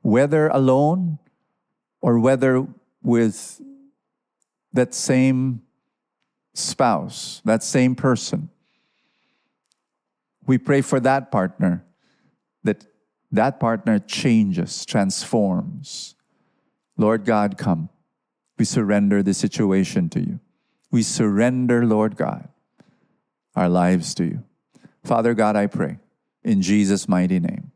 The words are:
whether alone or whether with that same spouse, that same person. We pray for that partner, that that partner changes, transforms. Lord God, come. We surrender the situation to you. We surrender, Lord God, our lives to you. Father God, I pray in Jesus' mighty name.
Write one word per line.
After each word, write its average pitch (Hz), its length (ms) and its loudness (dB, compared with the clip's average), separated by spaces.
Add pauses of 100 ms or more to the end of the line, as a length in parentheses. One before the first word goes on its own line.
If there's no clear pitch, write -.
whether 147 480 2
alone 147 680 2 (800)
or 117 180 2
whether 131 480 2 (340)
with 117 600 -2 (1120)
that 123 200 0
same 131 680 0 (920)
spouse, - 920 -4
that 110 180 0
same 127 320 2
person. - 540 -2 (2000)
We 131 120 2
pray 139 240 2
for 135 180 0
that 131 320 0
partner, 92 540 -2 (760)
that - 220 -4 (460)
that 123 280 0
partner 113 400 0
changes, 98 880 -2
transforms. - 1300 -4 (840)
Lord 107 280 0
God, 104 320 0
come. 82 320 -2 (680)
We 113 80 2
surrender 101 580 2
the 95 100 0
situation 95 760 0
to - 100 -4
you. - 200 -6 (520)
We 113 120 2
surrender, 120 840 0
Lord 107 320 0
God, - 320 -6 (1040)
our 90 140 2
lives 90 460 2
to 87 100 -2
you. 82 180 -6 (600)
Father 117 300 0
God, 107 220 0
I 101 120 0
pray - 320 -6 (440)
in 101 180 2
Jesus' 98 460 0
mighty 90 320 0
name. - 360 -6